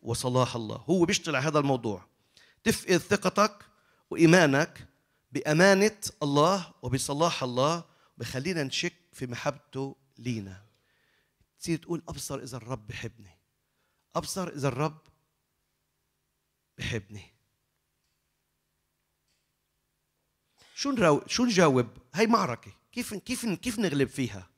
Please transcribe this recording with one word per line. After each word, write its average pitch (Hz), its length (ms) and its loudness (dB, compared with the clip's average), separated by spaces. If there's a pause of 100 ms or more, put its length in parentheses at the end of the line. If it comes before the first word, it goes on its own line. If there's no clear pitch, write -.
وصلاح 123 540 0
الله. 110 200 -8
هو 170 280 2
بيشتغل 165 320 -2
على 131 100 0
هذا 151 120 2
الموضوع، 120 480 -2 (580)
تفقد - 320 0
ثقتك 202 680 0 (460)
وإيمانك 160 800 4 (440)
بأمانة 190 680 4 (220)
الله 156 500 2 (100)
وبصلاح 143 600 -2
الله، 135 420 -2 (340)
بخلينا 143 440 -4
نشك 139 320 -6 (180)
في - 140 -10
محبته 135 680 -8 (220)
لينا. 101 440 -8 (1000)
تصير 165 180 -4
تقول: 170 300 -8
"أبصر 143 300 -10
إذا 123 180 -14
الرب 110 300 -12
بحبني، 107 520 -14 (800)
أبصر 175 320 -6
إذا 143 200 -4
الرب 151 300 -4 (1800)
بحبني." 104 560 -10 (3500)
شو 277 180 -4
نراو-، 175 360 4
شو - 160 0
نجاوب؟ 156 440 4 (260)
هاي 208 120 2
معركة، 180 460 0 (200)
كيف، 240 220 -8
كيف، 233 320 -8
كيف 214 320 -6
نغلب 151 300 0
فيها؟ 101 500 -8